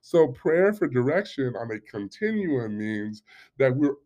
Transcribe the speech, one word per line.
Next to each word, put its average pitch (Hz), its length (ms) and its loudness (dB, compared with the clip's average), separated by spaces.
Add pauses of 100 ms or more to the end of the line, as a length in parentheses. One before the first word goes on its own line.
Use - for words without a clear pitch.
So 165 280 4
prayer 180 440 2
for 185 160 -2
direction 131 680 0
on 117 140 -8
a 110 100 -8
continuum 127 960 -4
means 107 460 -6 (360)
that 131 160 2
we're 143 320 0